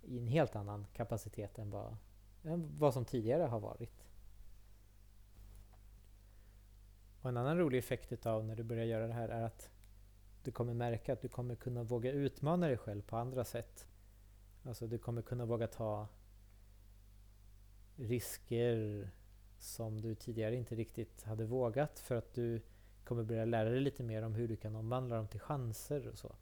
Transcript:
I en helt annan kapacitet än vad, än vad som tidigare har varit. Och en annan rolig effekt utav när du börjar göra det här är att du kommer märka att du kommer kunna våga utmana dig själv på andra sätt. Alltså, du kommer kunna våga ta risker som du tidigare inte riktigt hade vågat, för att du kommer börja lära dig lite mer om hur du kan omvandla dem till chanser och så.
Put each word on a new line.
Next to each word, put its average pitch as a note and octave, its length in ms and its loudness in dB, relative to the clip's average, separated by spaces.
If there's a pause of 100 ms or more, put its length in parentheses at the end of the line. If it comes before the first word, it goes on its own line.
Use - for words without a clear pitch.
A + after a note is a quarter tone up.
I B2+ 160 -6
en A#2+ 100 0
helt C3+ 280 6
annan G#2 380 -4
kapacitet A2 640 -4
än G#2+ 100 -4
vad, G#2+ 280 -6 (460)
än D#3 340 -2
vad D3 160 8
som A#2+ 120 2
tidigare B2+ 380 4
har A#2 160 2
varit. - 480 -8 (3250)
Och B2+ 80 -2
en A#2+ 80 2
annan C#3 200 4
rolig D3 200 6
effekt - 340 0
utav A2 340 0
när A2 100 -2
du A#2 80 -4
börjar A#2 220 0
göra A2+ 220 2
det A2+ 60 -2
här A#2 160 -2
är A2+ 120 0
att - 300 -4 (720)
du B2+ 80 -2
kommer A#2+ 220 0
märka A#2+ 400 2
att - 80 -2
du B2+ 60 -4
kommer B2 280 -2
kunna A#2+ 280 -2
våga A#2+ 280 2
utmana C#3+ 560 4
dig B2+ 100 4
själv G2+ 240 -4
på - 160 -4
andra B2+ 260 0
sätt. - 440 -6 (760)
Alltså, A#2+ 240 -6
du A#2 100 0
kommer A#2 240 0
kunna B2 240 -2
våga A2+ 220 2
ta G#2+ 400 0 (1900)
risker A2+ 1120 2 (480)
som A2 440 -4
du A2+ 140 0
tidigare A2 400 0
inte A#2+ 200 -2
riktigt - 480 -4
hade A2 220 0
vågat, B2 540 2
för - 160 0
att - 180 -2
du A#2 280 2 (420)
kommer A#2 200 0
börja A2+ 220 2
lära A2+ 240 6
dig B2+ 100 4
lite C3+ 240 2
mer A2 180 0
om A2 140 0
hur A#2 120 2
du A2+ 80 0
kan G#2+ 200 -4
omvandla A#2+ 400 0
dem A2 120 0
till G#2 120 -6
chanser C3 680 -2
och A2 100 -8
så. G#2+ 240 -10